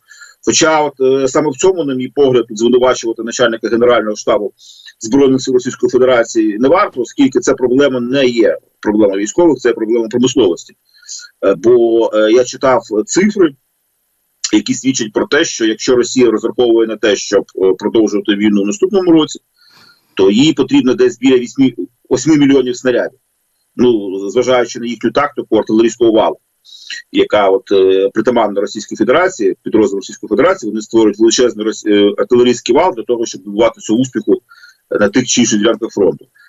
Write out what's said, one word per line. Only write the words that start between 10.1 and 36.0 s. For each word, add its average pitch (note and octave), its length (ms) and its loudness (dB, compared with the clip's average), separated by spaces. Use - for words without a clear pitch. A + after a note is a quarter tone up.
Е, G2 100 2
бо, A2+ 600 2
е, G#2+ 180 2
я B2 120 4
читав C3 380 -2
цифри, F#3+ 440 0
які G#2+ 220 -2
свідчать B2+ 380 -4
про A2 140 -2
те, D3+ 180 -2
що A#2+ 200 -6
якщо A2+ 320 0
Росія A#2+ 340 2
розраховує A2+ 560 0
на A2 100 -6
те, G#2 200 0
щоб, - 280 -2
е, F#2+ 160 2
продовжувати G#2 560 0
війну G#2 280 0
в G2+ 40 -4
наступному F3+ 460 0
році, D#3 280 0
то G2 160 2
їй C#3 220 4
потрібно C3 420 0
десь B2 240 0
біля C3 200 4
вісьми, B2+ 340 0
восьми C#3 280 0
мільйонів C3+ 400 2
снарядів. A#2+ 420 -4
Ну, G2+ 420 0
зважаючи B2 520 -2
на A#2 60 -8
їхню A#2 240 -4
тактику C3+ 460 -2
артилерійського A2 560 0
валу, - 240 0
яка G2 360 0
от, F#2+ 240 0
е, F#2+ 420 2
притаманна A2 460 -2
Російській G#2 360 -8
Федерації, B2+ 680 0
підрозділ G2+ 340 0
Російської G#2 320 -12
Федерації, B2+ 420 0
вони G#2+ 120 -6
створюють G#2+ 360 0
величезний A2 480 2
рос-, G#2+ 200 -6
е, G2+ 320 2
артилерійський A#2+ 560 0
вал D3+ 220 2
для A2 60 -10
того, A#2 240 -4
щоб F#2+ 160 -12
добиватися G#2+ 500 -4
успіху A#2 500 -2
на G2+ 80 0
тих B2+ 180 -2
чи - 140 -2
інших E3 180 0
ділянках A2 320 -2
фронту. - 360 -2